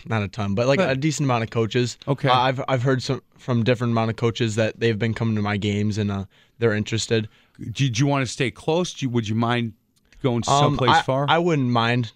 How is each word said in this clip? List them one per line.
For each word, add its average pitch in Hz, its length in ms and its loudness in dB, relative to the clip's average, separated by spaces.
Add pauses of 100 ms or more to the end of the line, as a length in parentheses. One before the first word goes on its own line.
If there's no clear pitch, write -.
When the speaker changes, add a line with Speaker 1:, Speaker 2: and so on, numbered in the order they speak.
Speaker 1:
not 113 180 -2
a 101 60 -4
ton, 101 260 -4
but, 120 120 2
like, 139 100 2
Speaker 2:
But 180 140 2
Speaker 1:
a 135 60 0
decent 147 280 -2
amount 120 200 0
of 107 60 -8
coaches. 120 460 0 (100)
Speaker 2:
Okay. 139 220 0
Speaker 1:
Uh, 127 100 6
I've, 131 300 0
I've 131 140 0
heard 131 200 2
some, 131 200 -4 (160)
from 120 260 0
different 120 280 0
amount 113 180 0
of 110 60 -4
coaches 117 400 -2
that 110 220 0
they've 117 200 0
been 110 160 -2
coming 113 220 -2
to 107 40 -2
my 104 160 -2
games 104 400 0
and, 104 140 0
uh, 98 160 -4 (320)
they're 117 160 2
interested. 110 520 -2 (460)
Speaker 2:
Did 123 260 0
you 143 80 4
wanna 139 200 0
stay 117 240 -4
close? 170 420 -2
Do - 140 -6
you, 123 40 -2
would 120 160 0
you 110 80 -2
mind 117 380 0 (500)
going 117 240 0
Speaker 1:
Um, 139 140 4
Speaker 2:
someplace 139 300 2
Speaker 1:
I, 156 120 6
Speaker 2:
far? 135 240 -2
Speaker 1:
I 151 120 2
wouldn't 156 320 0
mind 117 460 0